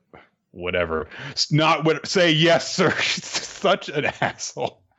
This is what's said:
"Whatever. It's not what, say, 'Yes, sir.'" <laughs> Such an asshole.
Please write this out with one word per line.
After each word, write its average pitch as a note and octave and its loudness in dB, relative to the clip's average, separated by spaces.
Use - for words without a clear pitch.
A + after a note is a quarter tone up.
"Whatever. F2 -4
It's - -4
not D#3 2
what, D#3 0
say, F3 4
'Yes, D#3+ 4
sir.'" E3+ 4
<laughs> - -2
Such - -2
an D3 -2
asshole. - -6